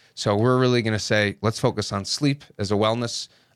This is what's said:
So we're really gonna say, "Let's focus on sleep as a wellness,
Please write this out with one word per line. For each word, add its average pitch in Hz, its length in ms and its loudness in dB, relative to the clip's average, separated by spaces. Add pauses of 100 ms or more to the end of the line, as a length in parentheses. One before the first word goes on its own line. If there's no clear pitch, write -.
(140)
So 104 220 0
we're 127 220 2
really 123 240 2
gonna 107 160 0
say, 104 420 0
"Let's 110 180 -2
focus 107 340 -2
on 98 120 -4
sleep 143 400 -2 (140)
as 101 120 -4
a 107 40 2
wellness, 117 540 0 (280)